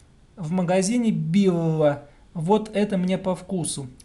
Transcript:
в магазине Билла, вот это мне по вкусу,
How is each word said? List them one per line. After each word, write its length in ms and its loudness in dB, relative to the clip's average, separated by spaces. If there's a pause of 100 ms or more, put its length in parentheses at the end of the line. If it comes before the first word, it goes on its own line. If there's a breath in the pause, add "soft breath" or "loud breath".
(360)
в 160 -8
магазине 580 2
Билла, 920 2 (320 loud breath)
вот 400 0
это 240 0
мне 180 0
по 180 -4
вкусу, 520 -6 (180)